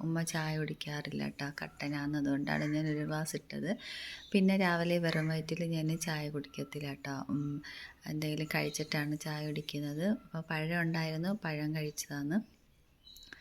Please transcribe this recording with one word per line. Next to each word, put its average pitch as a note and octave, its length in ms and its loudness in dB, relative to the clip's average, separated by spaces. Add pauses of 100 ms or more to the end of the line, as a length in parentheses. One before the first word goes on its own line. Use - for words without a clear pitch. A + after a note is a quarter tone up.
ഉമ്മ E3 220 2
ചായ D#3 360 0
കുടിക്കാറില്ല D3 680 -4
കേട്ടോ, C#3+ 260 -4 (120)
കട്ടനാന്നതുകൊണ്ടാണ് D3 1000 0
ഞാനൊരു D3+ 400 0
ഗ്ലാസ് D#3 320 -2
ഇട്ടത്. C#3+ 400 -2 (560)
പിന്നെ F#3+ 240 8
രാവിലെ F3 420 6
വെറും D#3+ 300 4
വയറ്റിൽ D#3+ 360 0
ഞാൻ D#3+ 320 2
ചായ D3+ 340 -2
കുടിക്കത്തില്ല D3 580 -6
കേട്ടോ. C#3 400 -6
ഉം, D3 340 0 (440)
എന്തെങ്കിലും D#3 480 0
കഴിച്ചിട്ടാണ് D3+ 600 0
ചായ D3+ 300 -4
കുടിക്കുന്നത്. D3+ 640 -2
അപ്പോൾ E3 420 -2
പഴം E3 300 0
ഉണ്ടായിരുന്നു, E3 640 0
പഴം D3+ 300 0
കഴിച്ചതാണ്. D3+ 840 -2 (840)